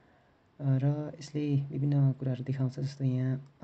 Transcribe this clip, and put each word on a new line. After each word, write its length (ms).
र 580
यसले 420
विभिन्न 500
कुराहरू 320
देखाउँछ, 360
जस्तो 240
यहाँ 500